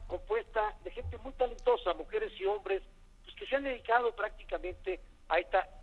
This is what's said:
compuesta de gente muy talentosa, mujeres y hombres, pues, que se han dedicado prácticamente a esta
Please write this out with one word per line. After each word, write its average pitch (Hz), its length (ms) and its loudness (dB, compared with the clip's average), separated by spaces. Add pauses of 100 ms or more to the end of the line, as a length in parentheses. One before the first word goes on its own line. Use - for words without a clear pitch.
compuesta 214 760 -2
de 185 80 -8
gente 247 280 -8
muy 262 160 -10
talentosa, 240 580 2
mujeres 208 480 -2
y 185 60 0
hombres, 196 360 0 (400)
pues, - 140 -18
que 208 100 -10
se - 80 -2
han 277 100 2
dedicado 240 520 4
prácticamente 180 800 -4 (300)
a 165 100 6
esta 180 300 4 (140)